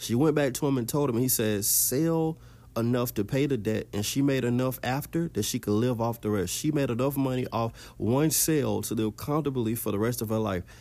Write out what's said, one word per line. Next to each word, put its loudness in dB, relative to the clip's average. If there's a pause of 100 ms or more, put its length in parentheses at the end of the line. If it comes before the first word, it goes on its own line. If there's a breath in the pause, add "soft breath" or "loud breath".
She -4
went 4
back 2
to -2
him 2
and -2
told 0
him, 0
he 2
says, 0
"Sell 0 (380 loud breath)
enough 0
to 0
pay 0
the 0
debt." -2
And -4
she 0
made 2
enough 0
after -2
that -2
she -2
could -2
live 2
off -2
the -2
rest. -2
She -2
made 0
enough 0
money 0
off -4
one 2
sale 2
to -4
live -2
comfortably 0
for -4
the -2
rest 0
of -4
her 0
life. 0 (180 loud breath)